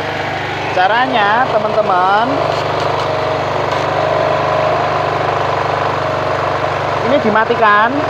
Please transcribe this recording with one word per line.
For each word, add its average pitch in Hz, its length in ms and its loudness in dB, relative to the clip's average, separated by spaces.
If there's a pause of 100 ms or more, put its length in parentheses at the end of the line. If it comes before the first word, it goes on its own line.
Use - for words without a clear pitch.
(760)
caranya, 226 800 2
teman-teman, 208 720 2 (4000)
ini 269 160 4
dimatikan 220 720 4 (140)